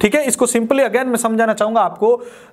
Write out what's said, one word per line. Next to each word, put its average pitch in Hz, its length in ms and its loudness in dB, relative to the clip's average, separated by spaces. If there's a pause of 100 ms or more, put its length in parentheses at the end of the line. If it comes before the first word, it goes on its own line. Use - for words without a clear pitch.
ठीक 190 140 2
है। 302 100 2
इसको 254 220 0
simply 233 340 0
again 247 240 0
मैं 240 120 -2
समझाना 226 360 0
चाहूँगा 214 280 0
आपको, 214 400 0 (320)